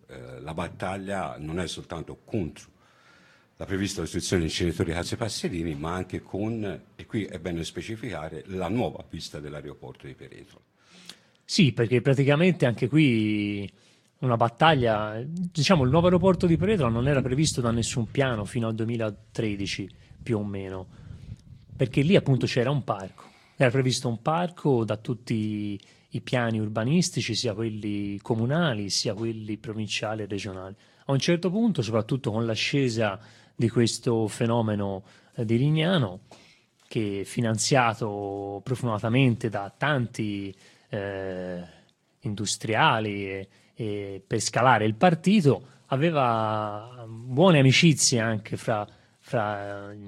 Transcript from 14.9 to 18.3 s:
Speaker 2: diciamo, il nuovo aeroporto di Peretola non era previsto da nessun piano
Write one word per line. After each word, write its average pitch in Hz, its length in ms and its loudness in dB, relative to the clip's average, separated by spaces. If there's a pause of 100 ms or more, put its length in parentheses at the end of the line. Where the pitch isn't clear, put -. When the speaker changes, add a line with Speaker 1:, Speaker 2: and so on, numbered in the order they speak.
Speaker 2:
diciamo, 165 580 2
il 127 60 4
nuovo 165 160 6
aeroporto 180 400 4
di 165 120 4
Peretola 170 320 2
non 120 180 0
era 139 140 4
previsto 131 400 0
da 120 80 2
nessun 113 400 0
piano 127 340 0